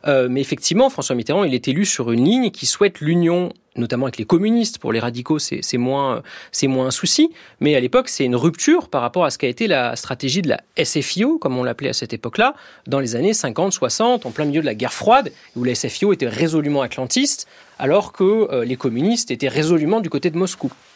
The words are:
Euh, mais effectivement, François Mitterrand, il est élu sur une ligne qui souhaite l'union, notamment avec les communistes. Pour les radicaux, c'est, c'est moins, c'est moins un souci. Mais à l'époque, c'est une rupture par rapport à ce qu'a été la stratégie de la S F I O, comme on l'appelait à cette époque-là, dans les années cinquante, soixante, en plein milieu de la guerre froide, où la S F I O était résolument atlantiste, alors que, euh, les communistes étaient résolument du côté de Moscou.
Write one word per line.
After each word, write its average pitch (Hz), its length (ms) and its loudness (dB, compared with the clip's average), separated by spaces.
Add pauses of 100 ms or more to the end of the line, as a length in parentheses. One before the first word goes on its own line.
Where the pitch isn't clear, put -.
Euh, 135 220 4
mais 131 120 0
effectivement, 180 480 2
François 139 260 -4
Mitterrand, 143 280 0
il 147 100 0
est 123 140 -2
élu 156 180 0
sur 120 260 -2
une 120 140 4
ligne 233 260 2
qui - 140 -8
souhaite - 340 0
l'union, 170 520 2 (240)
notamment 120 300 -2
avec 127 120 -6
les 107 80 -6
communistes. 214 540 2
Pour - 120 -4
les 113 80 0
radicaux, 120 400 -2
c'est, - 220 -6
c'est - 160 -2
moins, 131 460 0 (280)
c'est - 160 0
moins 131 200 0
un 131 40 -2
souci. 311 400 2 (280)
Mais 147 160 2
à 131 40 4
l'époque, 233 300 2
c'est - 160 -2
une 123 100 2
rupture 175 540 2
par 135 120 -2
rapport 156 240 0
à 165 40 2
ce - 80 -6
qu'a 139 100 -2
été 165 200 -2
la 123 280 0
stratégie 135 460 -4
de 156 80 0
la - 120 -2 (160)
S 156 220 0
F - 180 -4
I 208 80 2
O, 320 120 2
comme 131 200 -2
on 127 60 0
l'appelait 123 260 -4
à - 40 -2
cette - 200 -8
époque-là, 214 420 0 (320)
dans 139 120 0
les 117 160 -4
années 175 180 2
cinquante, 165 400 -2
soixante, 226 520 0
en 113 60 -8
plein 151 140 -2
milieu 147 160 0
de 151 40 0
la 113 100 -2
guerre 113 180 -4
froide, 220 380 4 (240)
où 123 80 -4
la 123 80 0
S 123 160 -2
F - 140 -8
I 196 40 2
O 202 80 4
était 135 140 -2
résolument 147 540 0
atlantiste, 131 680 -2 (320)
alors 190 320 2
que, - 120 -2 (280)
euh, 123 120 -2
les 123 120 -4
communistes 139 560 -2
étaient 127 160 -2
résolument 156 520 2
du 180 120 -4
côté 160 180 0
de 160 80 -4
Moscou. 180 340 -4 (240)